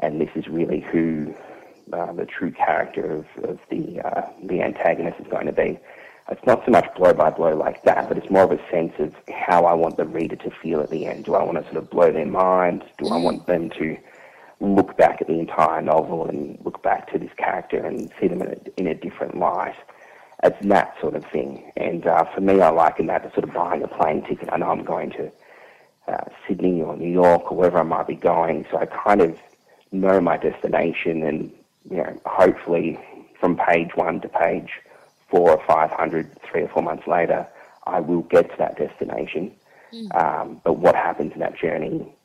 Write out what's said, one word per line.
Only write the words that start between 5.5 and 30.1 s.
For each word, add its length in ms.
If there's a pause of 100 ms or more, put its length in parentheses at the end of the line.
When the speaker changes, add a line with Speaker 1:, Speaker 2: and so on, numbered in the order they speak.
Speaker 1:
be." 260 (520)
It's 160
not 180
so 60
much 240
blow 180
by 180
blow 260
like 260
that, 260
but 80
it's 140
more 140
of 80
a 80 (100)
sense 300
of 120 (160)
how 360
I 100
want 220
the 80
reader 320
to 140 (120)
feel 180
at 80
the 180
end. 180
Do 100
I 80
want 160
to 60
sort 140
of 120
blow 220
their 120
mind? 600 (140)
Do 100
I 100
Speaker 2:
Mm. 60
Speaker 1:
want 220
them 240
to 260 (640)
look 360
back 240
at 60
the 140
entire 420
novel 440
and 380
look 160
back 300
to 80
this 180
character 480
and 240 (120)
see 80
them 120
in 120
a, 280
in 60
a 80
different 420
light? 380 (720)
It's 160
that 400
sort 160
of 100
thing. 500
And, 300
uh, 260
for 80
me, 200
I 100
liken 360
that 180
to 80
sort 120
of 80
buying 300
a 60
plane 340
ticket. 300
I 60
know 120
I'm 140
going 260
to, 200 (760)
uh, 180 (220)
Sydney 360
or 140
New 140
York 400
or 60
wherever 220
I 40
might 240
be 80
going, 560
so 80
I 80
kind 340
of 160 (540)
know 300